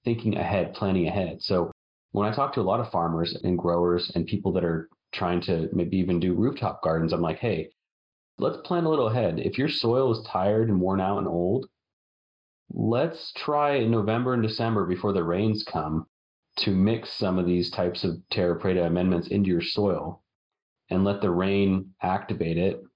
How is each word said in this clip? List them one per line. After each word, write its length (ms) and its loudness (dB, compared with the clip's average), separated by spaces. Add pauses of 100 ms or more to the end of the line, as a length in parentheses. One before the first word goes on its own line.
thinking 320 0
ahead, 380 -2
planning 320 0
ahead. 360 -2
So 280 -2 (400)
when 160 0
I 80 -2
talk 200 -2
to 60 0
a 20 0
lot 180 2
of 100 -6
farmers 540 -2
and 120 2
growers 600 2
and 100 0
people 280 -2
that 100 0
are 240 -2 (240)
trying 300 -2
to 300 -2
maybe 260 0
even 200 2
do 160 2
rooftop 480 0
gardens, 300 0
I'm 80 0
like, 180 -2
"Hey, 320 -2 (680)
let's 260 0
plan 200 0
a 60 2
little 160 2
ahead. 320 2
If 200 -2
your 100 0
soil 420 2
is 160 -2
tired 420 2
and 120 2
worn 200 2
out 180 0
and 100 -2
old, 400 0 (1000)
let's 640 -2
try 420 0
in 160 2
November 420 2
and 80 2
December 440 0
before 260 0
the 100 2
rains 400 0
come 440 -4 (500)
to 180 0
mix 380 2
some 260 -2
of 80 0
these 240 2
types 320 -2
of 140 -2 (120)
terra 300 0
preta 260 2
amendments 440 2
into 200 2
your 120 2
soil 640 -2 (640)
and 160 2
let 160 0
the 100 0
rain 720 2
activate 560 -2
it 240 0 (140)